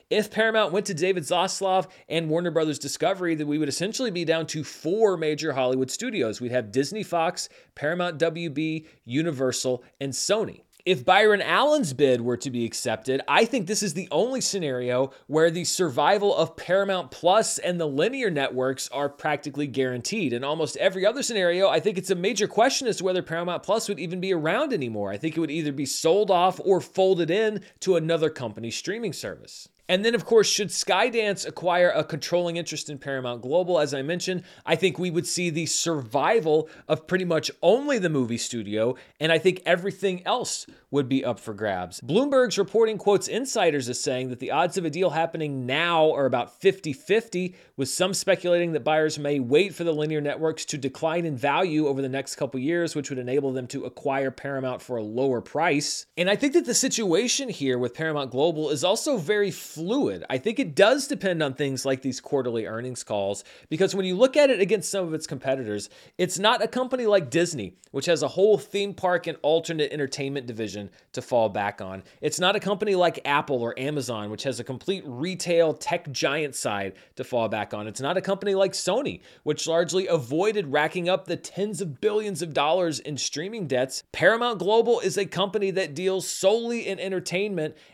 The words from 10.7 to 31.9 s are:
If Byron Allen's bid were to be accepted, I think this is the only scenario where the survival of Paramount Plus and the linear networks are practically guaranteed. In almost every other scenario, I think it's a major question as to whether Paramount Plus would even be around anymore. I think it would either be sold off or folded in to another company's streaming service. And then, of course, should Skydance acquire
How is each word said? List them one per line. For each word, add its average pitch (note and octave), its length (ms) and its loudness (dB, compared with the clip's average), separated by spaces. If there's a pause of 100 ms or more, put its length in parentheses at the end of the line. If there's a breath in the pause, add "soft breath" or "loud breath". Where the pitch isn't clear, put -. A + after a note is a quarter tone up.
If D#3+ 180 0
Byron G3+ 380 6
Allen's G3+ 500 2
bid B2+ 300 4
were A#2+ 160 0
to C#3 120 -8
be A#2+ 140 -2
accepted, A#2+ 640 -2
I E3+ 160 6
think A3+ 220 0
this G3+ 160 -2
is F#3+ 100 -2
the E3 180 -8
only A3+ 300 0
scenario C3 720 -2 (140 loud breath)
where D#3 240 4
the F3 140 -2
survival F3+ 680 2
of - 220 0
Paramount F#3+ 540 0
Plus G3 480 2
and F3 200 -2
the E3 80 -2
linear G3+ 440 0
networks C3 580 -2
are C#3+ 220 -2
practically D3 560 -4
guaranteed. B2+ 680 -2
In A#2+ 100 -2
almost D3+ 360 -2
every F#3 260 2
other A#3+ 180 2
scenario, F#3 460 2
I D#3 120 4
think F#3 180 0
it's F#3 120 -4
a F#3+ 40 2
major G3 340 0
question B3+ 400 2
as G3 80 0
to F3+ 80 -4
whether F#3 160 0
Paramount E3+ 420 -4
Plus G#3+ 280 0
would E3 100 -6
even F3+ 220 -6
be F#3+ 100 0
around F#3 400 0
anymore. A2 400 -2
I G#2 60 -6
think D#3 180 -4
it E3 40 2
would D#3 100 0
either D3+ 200 -2
be C#3 140 -4
sold F#3 460 2
off F3+ 340 4
or F#3 160 4
folded F3+ 500 2
in G#3+ 300 0 (200 loud breath)
to F3+ 160 2
another D#3+ 340 2
company's A2+ 440 -8
streaming G#3+ 380 -6
service. - 560 -12 (180)
And F#3 180 2
then, A#3 100 2
of F3+ 100 -2
course, A3+ 240 6
should G3 200 0
Skydance G#3 760 0
acquire F3 460 2